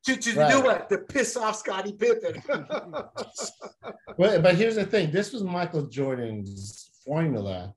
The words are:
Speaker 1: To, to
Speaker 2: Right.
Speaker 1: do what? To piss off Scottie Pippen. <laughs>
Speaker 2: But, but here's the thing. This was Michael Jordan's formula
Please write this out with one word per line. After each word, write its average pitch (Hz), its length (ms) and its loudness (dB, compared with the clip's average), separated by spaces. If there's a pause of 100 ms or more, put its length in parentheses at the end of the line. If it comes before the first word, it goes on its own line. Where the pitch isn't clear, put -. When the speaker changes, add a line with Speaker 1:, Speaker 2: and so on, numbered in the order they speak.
Speaker 1:
To, 262 80 2
to 226 240 -2
Speaker 2:
Right. 151 120 6
Speaker 1:
do 262 120 6
what? 220 260 2
To 196 100 2
piss 247 380 -2
off 220 200 -2
Scottie 202 360 -6
Pippen. 220 540 0
<laughs> 175 560 -6 (1120)
Speaker 2:
But, 180 260 4
but 180 120 8
here's 220 200 4
the 202 100 0
thing. 185 260 2
This 202 220 -2
was 220 100 -4
Michael 170 440 -2
Jordan's 110 1000 -6 (140)
formula 104 720 -2